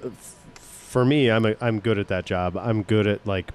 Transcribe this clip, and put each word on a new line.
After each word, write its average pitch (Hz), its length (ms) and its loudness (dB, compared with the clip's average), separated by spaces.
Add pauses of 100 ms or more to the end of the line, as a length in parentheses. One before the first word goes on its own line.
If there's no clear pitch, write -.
f-, - 300 -14 (240)
for - 440 -4
me, 131 280 4
I'm 110 160 4
a, 107 140 2
I'm 117 180 -2
good 107 180 0
at 101 120 -4
that 92 160 -4
job. 90 320 -2
I'm 107 260 -2
good 107 240 2
at, 101 180 -2
like, 95 300 -4